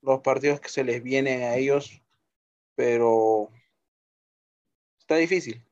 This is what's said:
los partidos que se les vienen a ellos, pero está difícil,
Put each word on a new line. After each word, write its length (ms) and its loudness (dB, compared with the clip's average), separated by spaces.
los 180 2
partidos 400 0
que 80 -16
se 140 -4
les 180 -4
vienen 420 -2
a 140 -2
ellos, 460 -2
pero 760 2
está 180 -2
difícil, 560 -2